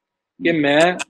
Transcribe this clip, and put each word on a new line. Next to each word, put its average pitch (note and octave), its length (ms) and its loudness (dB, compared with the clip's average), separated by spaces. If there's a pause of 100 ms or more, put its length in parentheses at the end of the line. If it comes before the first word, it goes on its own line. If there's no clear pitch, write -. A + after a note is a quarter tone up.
(440)
कि E3+ 80 0
मैं D#3 460 0 (120)